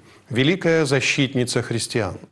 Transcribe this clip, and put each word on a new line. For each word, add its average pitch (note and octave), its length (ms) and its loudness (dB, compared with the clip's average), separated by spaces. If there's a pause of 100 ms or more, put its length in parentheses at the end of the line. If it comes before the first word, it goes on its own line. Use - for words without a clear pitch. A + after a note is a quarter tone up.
(300)
великая D#3+ 560 2
защитница B2+ 760 0
христиан. A2 560 -4 (140)